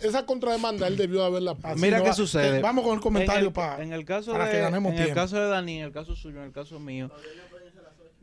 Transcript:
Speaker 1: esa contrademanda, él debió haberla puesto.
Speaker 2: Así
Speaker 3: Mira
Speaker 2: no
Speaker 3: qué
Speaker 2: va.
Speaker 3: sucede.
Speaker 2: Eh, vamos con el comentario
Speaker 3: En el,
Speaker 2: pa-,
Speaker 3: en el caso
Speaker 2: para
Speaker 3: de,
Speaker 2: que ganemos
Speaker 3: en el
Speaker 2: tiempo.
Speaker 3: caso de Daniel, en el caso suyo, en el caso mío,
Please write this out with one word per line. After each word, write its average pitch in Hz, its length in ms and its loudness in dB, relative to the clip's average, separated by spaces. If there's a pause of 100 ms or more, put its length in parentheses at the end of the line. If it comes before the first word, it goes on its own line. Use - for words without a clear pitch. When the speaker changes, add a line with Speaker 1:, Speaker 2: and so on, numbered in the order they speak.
Speaker 1:
esa 220 240 0
contrademanda, 233 640 0
él 190 100 0
debió 190 260 2
haberla 180 300 0
puesto. - 140 -10
Speaker 2:
Así 156 120 -2
Speaker 3:
Mira 202 200 6
Speaker 2:
no 185 60 4
Speaker 3:
qué 214 40 6
Speaker 2:
va. 180 60 4
Speaker 3:
sucede. 147 420 4
Speaker 2:
Eh, 135 40 2
vamos 247 220 2
con 226 120 2
el 208 60 -2
comentario 202 400 2
Speaker 3:
En 196 60 4
el, 175 60 -2
Speaker 2:
pa-, 156 300 -4
Speaker 3:
en 160 100 -8
el 165 100 -6
caso 208 280 -4
Speaker 2:
para - 140 0
Speaker 3:
de, - 60 0
Speaker 2:
que 170 100 2
ganemos 175 320 2
Speaker 3:
en 170 40 -2
el 165 80 2
Speaker 2:
tiempo. 156 160 0
Speaker 3:
caso 185 180 -2
de 208 80 2
Daniel, 180 340 -2
en 156 40 -8
el 147 60 -10
caso 156 240 -10
suyo, 147 240 -12
en 139 60 -14
el 135 60 -16
caso 147 280 -14
mío, 131 320 -8 (1120)